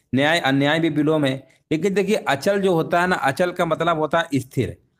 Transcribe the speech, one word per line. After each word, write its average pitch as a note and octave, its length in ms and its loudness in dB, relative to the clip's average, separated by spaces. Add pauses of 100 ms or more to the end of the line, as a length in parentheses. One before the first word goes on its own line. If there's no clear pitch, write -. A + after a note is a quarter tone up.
(140)
न्याय D3 280 2
अन्याय C#3 380 2
भी E3 120 0
विलोम D3+ 340 2
है। C3 100 -2 (360)
लेकिन E3+ 220 0
देखिए, G3 240 0
अचल G3 440 -2
जो F#3 120 2
होता E3 280 0
है F3+ 60 0
ना, F#3 100 0
अचल F3 340 0
का F3 140 -2
मतलब D#3+ 340 0
होता D#3 220 0
है C3+ 180 -4
स्थिर, G2+ 380 -4 (220)